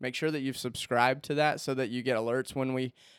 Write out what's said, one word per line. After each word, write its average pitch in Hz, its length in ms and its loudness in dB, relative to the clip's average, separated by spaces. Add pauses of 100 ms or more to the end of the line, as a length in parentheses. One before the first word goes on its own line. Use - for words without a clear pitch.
Make 127 140 -4
sure 160 160 0
that 156 100 -2
you've 131 160 -2
subscribed 127 680 2
to 147 80 -2
that 147 260 2
so 135 140 -2
that 131 160 0
you 123 120 -4
get 127 140 2
alerts 117 380 0
when 131 180 0
we, 131 220 -2 (240)